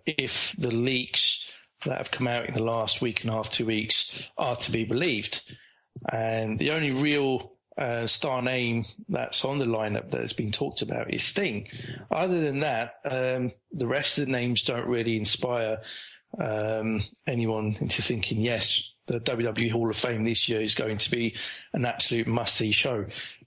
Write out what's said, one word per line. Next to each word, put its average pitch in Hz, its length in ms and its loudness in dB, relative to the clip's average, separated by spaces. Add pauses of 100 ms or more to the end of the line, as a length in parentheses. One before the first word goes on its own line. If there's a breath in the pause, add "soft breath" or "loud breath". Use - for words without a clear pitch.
if - 540 0
the 127 120 2
leaks 123 720 2 (420 loud breath)
that 135 120 0
have - 140 -6
come 127 160 0
out 120 200 -2
in 127 80 -6
the 113 80 2
last 113 380 0
week 120 200 0
and 117 80 -2
a 113 40 0
half, 110 180 -2
two 120 140 0
weeks, - 640 0 (100)
are 123 180 0
to - 160 -4
be 113 120 0
believed. 113 720 -2 (560 loud breath)
And 113 460 0
the 143 140 0
only 156 200 0
real, 139 600 0 (240)
uh, 120 300 -2
star 131 340 0
name 120 440 0 (240)
that's - 360 0
on 139 140 0
the 135 60 2
lineup 110 440 0
that 60 120 0
has - 120 -2
been 110 180 -2
talked - 300 0
about - 320 -2
is - 100 0
Sting. 185 440 -2 (420 loud breath)
Other 180 320 2
than 143 200 0
that, 120 340 0 (100)
um, 127 460 0 (200)
the 127 160 -2
rest 135 300 2
of 147 80 0
the 127 60 -2
names 123 320 2
don't 120 240 0
really 117 300 2
inspire, 110 640 0 (580 loud breath)
um, 110 640 0 (260)
anyone 110 520 0
into - 220 -2
thinking, 113 400 0
"Yes, - 500 2 (140)
the 120 140 -2
W 117 280 2
W 113 200 0
E - 20 2
Hall 117 200 2
of 104 80 -2
Fame 117 260 0
this 113 260 2
year 110 120 2
is 107 120 2
going 110 240 0
to - 140 0
be 117 240 0 (380 loud breath)
an 123 120 2
absolute 117 400 2
must-see 113 460 2
show." 107 340 2 (420 loud breath)